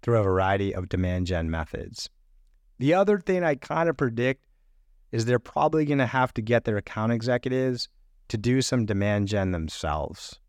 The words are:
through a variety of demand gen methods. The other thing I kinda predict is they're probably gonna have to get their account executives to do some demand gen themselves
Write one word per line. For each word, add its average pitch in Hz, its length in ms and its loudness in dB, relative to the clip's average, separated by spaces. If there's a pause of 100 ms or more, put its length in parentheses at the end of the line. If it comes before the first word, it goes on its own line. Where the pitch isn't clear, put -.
through 120 140 2
a 107 60 4
variety 95 520 2
of 92 140 -6
demand 90 360 0
gen 82 240 -2
methods. - 580 -8 (720)
The 139 160 2
other 196 260 4
thing 185 240 0
I 156 120 2
kinda 165 380 -2
predict 123 520 0 (680)
is 113 140 -2
they're 123 140 4
probably 156 460 0
gonna 139 200 2
have 127 300 0
to 120 60 -4
get 117 240 2
their 107 120 0
account 110 340 -2
executives 123 760 -2 (400)
to 120 80 -4
do 123 240 2
some 123 240 0
demand 101 420 0
gen 98 240 0
themselves 78 960 -6